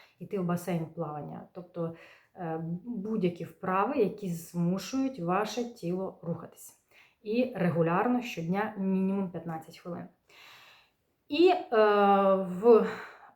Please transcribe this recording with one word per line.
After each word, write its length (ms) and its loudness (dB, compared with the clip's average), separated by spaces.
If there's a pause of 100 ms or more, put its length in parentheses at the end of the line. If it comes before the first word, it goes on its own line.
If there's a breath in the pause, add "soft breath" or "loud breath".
(180 loud breath)
йти 200 -10
в 60 -4
басейн, 420 -4
плавання. 680 -10
Тобто, 400 -8 (420 loud breath)
е, 240 -6 (240)
будь-які 600 -4
вправи, 520 -4
які 320 -2
змушують 920 -4
ваше 540 -4
тіло 480 -6
рухатись. 540 -12 (460 soft breath)
І 340 -2
регулярно 680 0
щодня 560 -4
мінімум 520 -2
п'ятнадцять 480 -12
хвилин. 260 -12 (1200 loud breath)
І, 200 8
е, 80 6 (800)
в, 520 6 (500 loud breath)